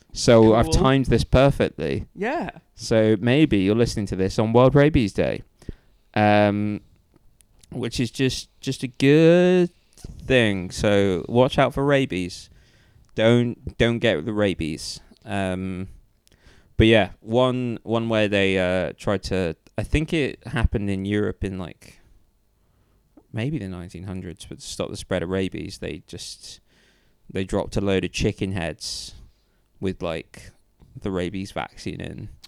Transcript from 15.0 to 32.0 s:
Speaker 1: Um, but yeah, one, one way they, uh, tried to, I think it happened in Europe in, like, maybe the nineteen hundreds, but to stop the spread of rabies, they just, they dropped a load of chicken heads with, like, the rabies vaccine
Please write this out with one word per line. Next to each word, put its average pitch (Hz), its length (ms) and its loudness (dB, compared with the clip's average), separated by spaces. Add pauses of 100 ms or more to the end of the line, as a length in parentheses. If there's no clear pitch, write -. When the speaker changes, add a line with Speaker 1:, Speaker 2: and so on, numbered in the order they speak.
Speaker 1:
Um, 95 640 -6 (880)
but 110 120 4
yeah, 110 240 4 (100)
one, 123 600 0
one 113 260 -2
way 107 180 2
they, 98 300 2
uh, 90 400 -2
tried 101 260 -4
to, 90 320 -4 (220)
I 104 60 -4
think 151 300 -2
it 143 340 -4
happened 110 420 -2
in 95 160 -4
Europe 101 380 -2
in, 95 160 -6
like, - 420 -16 (1300)
maybe 123 280 -4
the 98 100 -8
nineteen 87 340 -12
hundreds, 92 420 -10
but - 140 -16
to - 60 -16
stop - 240 -6
the - 80 -10
spread 90 260 -4
of 85 60 -6
rabies, 92 480 -4
they 78 300 -10
just, - 520 -16 (720)
they 98 140 -4
dropped 98 320 -4
a 101 40 -2
load 95 220 0
of 92 80 -6
chicken 101 420 -4
heads - 600 -8 (640)
with, 95 220 -6
like, - 500 -10 (480)
the 101 120 -6
rabies 92 400 -6
vaccine - 500 -10